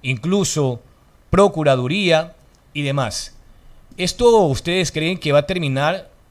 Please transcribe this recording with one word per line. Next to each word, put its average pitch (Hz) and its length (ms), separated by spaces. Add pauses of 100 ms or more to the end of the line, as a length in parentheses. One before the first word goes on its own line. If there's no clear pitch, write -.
incluso 139 800 (500)
Procuraduría 160 1040 (400)
y 147 80
demás. 135 520 (640)
¿Esto 220 480
ustedes 170 460
creen 165 260
que 151 120
va 143 100
a 143 60
terminar 156 640 (220)